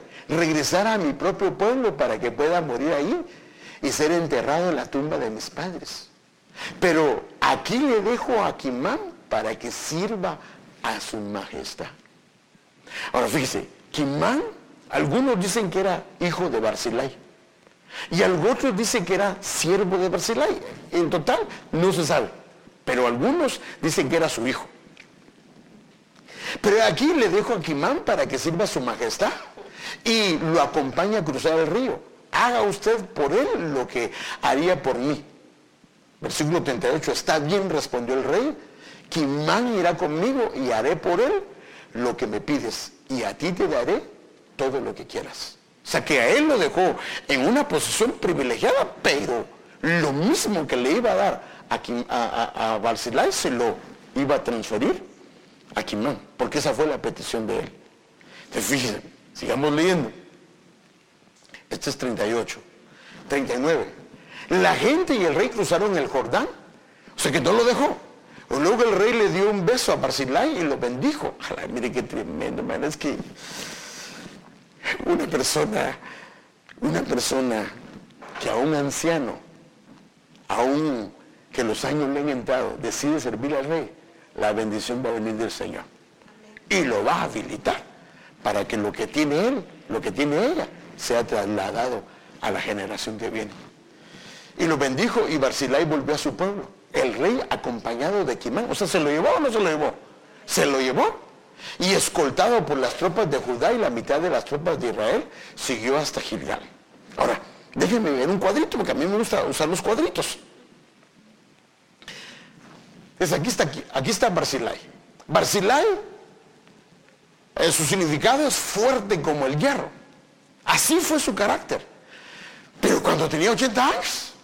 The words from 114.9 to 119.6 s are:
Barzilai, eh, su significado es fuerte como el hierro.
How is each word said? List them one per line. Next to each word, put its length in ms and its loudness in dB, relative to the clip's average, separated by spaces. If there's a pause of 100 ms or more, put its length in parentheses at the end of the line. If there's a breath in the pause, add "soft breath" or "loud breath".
Barzilai, 580 4 (1700)
eh, 160 4
su 140 0
significado 640 2
es 80 0
fuerte 640 0
como 240 0
el 120 0
hierro. 320 0 (760)